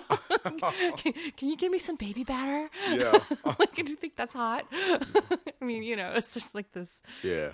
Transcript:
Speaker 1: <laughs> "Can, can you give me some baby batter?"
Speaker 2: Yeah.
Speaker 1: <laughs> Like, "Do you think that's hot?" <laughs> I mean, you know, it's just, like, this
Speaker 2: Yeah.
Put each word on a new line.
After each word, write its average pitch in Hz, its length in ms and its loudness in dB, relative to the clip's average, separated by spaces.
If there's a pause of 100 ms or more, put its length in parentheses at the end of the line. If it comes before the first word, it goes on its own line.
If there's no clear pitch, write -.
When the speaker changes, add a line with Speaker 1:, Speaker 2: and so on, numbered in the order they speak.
Speaker 1:
<laughs> - 400 0 (540)
"Can, 311 160 0 (240)
can 269 120 -2
you 302 80 -2
give 359 140 0
me 370 80 2
some 339 160 -4
baby 214 280 -6
batter?" 277 460 -2 (220)
Speaker 2:
Yeah. - 260 8 (140)
Speaker 1:
<laughs> - 140 -4 (120)
Like, - 160 6
"Do - 160 -4
you 302 60 -6
think 302 200 -8
that's - 200 -6
hot?" 240 320 -2
<laughs> - 40 -20
I 359 920 0
mean, 233 160 -2
you 226 140 -4
know, 190 200 -4
it's - 200 0
just, - 180 -8
like, 202 180 -8
this - 300 -10 (220)
Speaker 2:
Yeah. - 300 0